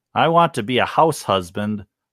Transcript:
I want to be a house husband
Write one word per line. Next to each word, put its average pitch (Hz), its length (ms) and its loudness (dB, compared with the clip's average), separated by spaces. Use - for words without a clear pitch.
I 127 140 2
want 170 260 2
to 120 80 -4
be 120 160 -2
a 101 80 2
house 151 360 0
husband 101 640 -4